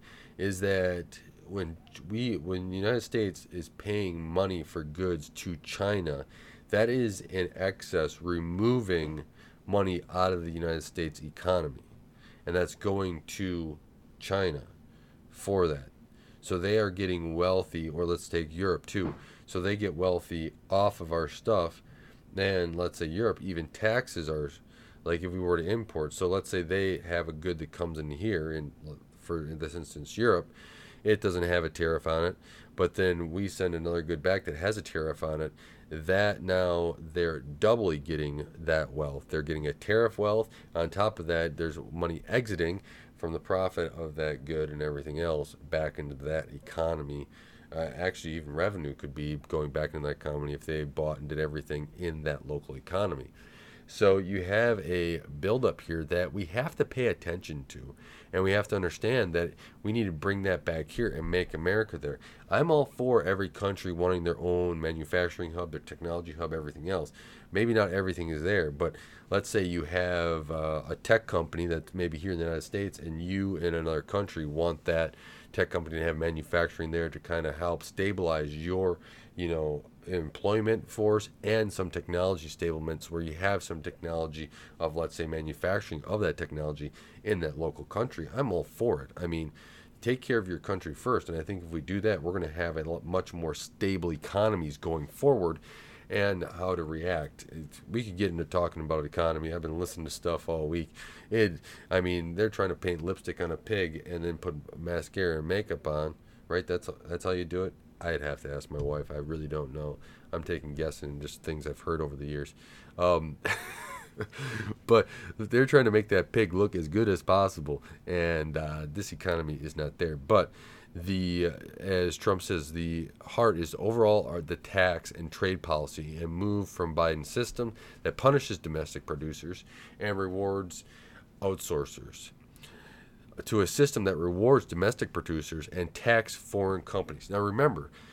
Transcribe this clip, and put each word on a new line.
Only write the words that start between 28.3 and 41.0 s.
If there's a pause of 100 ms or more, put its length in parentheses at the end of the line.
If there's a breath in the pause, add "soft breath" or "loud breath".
in, (480)
for
in
this
instance,
Europe, (520 loud breath)
it
doesn't
have
a
tariff
on
it. (380 loud breath)
But
then
we
send
another
good
back
that
has
a
tariff
on
it. (360 loud breath)
That
now
they're
doubly
getting (120)
that
wealth.
They're
getting
a
tariff
wealth. (260 loud breath)
On
top